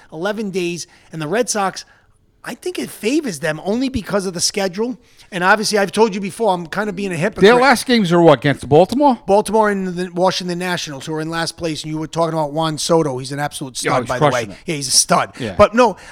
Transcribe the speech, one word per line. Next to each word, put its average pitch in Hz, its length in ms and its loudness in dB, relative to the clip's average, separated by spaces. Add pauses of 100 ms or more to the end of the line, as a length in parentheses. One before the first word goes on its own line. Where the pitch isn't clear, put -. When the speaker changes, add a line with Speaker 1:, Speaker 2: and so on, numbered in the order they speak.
(100)
Speaker 1:
eleven 202 400 -6
days, 175 360 -6 (260)
and 160 80 -10
the 151 80 -6
Red 202 220 -2
Sox, 196 340 -4 (580)
I - 120 -14
think 359 240 -10
it 311 100 -6
favors 240 520 -4
them 156 240 -2
only 240 260 0
because 202 340 -2
of 190 80 -6
the 165 80 -8
schedule. 196 580 -2 (320)
And 175 140 -2
obviously, 208 320 2
I've 196 160 0
told 214 220 2
you 202 80 -6
before, 196 320 0
I'm 175 120 -6
kind 208 220 -6
of 185 80 -6
being 196 160 -6
a 170 40 -4
hypocrite. 190 260 -2
Speaker 2:
Their 240 180 8
last 262 240 4
games 226 280 2
are 170 100 6
what, 156 160 8
against 139 280 -2
Baltimore? 220 600 4
Speaker 1:
Baltimore 208 440 2
and 196 180 -2
the 180 220 -6
Washington 180 480 -2
Nationals, 165 460 -6
who 160 80 -8
are 156 80 -6
in 156 80 -6
last 165 300 -6
place. 160 260 -6
And 156 80 -8
you 156 60 -4
were 156 80 -6
talking 160 260 -2
about 156 220 -2
Juan 156 240 -2
Soto. 151 400 2
He's 131 120 -10
an 139 100 -8
absolute 135 440 -8
Speaker 2:
Yeah, 143 80 -2
Speaker 1:
stud, 131 120 0
Speaker 2:
he's 113 40 -6
Speaker 1:
by 127 100 -2
the 147 60 2
way. 143 60 6
Speaker 2:
crushing 120 220 -2
it. 85 120 -18
Speaker 1:
Yeah, 175 120 -4
he's 139 120 -6
a - 40 -6
stud. 131 460 2
Speaker 2:
Yeah. 107 160 -6
Speaker 1:
But 208 200 6
no, 233 240 2 (120)